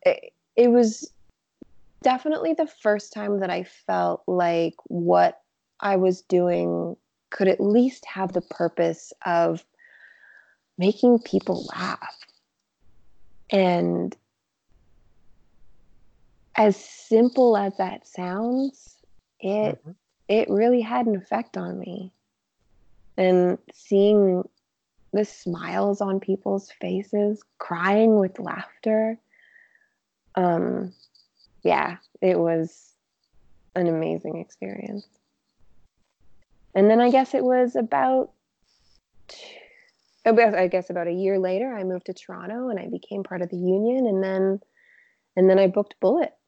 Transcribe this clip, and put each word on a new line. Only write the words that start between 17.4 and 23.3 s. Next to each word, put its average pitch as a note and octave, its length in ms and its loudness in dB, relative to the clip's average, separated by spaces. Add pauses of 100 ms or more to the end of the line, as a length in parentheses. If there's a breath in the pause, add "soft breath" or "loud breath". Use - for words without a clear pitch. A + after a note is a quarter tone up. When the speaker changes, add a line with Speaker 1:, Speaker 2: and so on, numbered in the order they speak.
Speaker 1:
as G3 220 -4
that F#3 280 -6
sounds, A#3 880 -6 (440)
it, G#3 400 -4
Speaker 2:
Mm-hmm. D#3 100 -20 (380)
Speaker 1:
it G#3+ 200 2
really A#3 340 2
had A#3 240 -4
an G#3+ 100 0
effect G#3+ 400 -8
on F3+ 240 -10
me. F#3 320 -14 (1040)
And F#3 420 2 (140)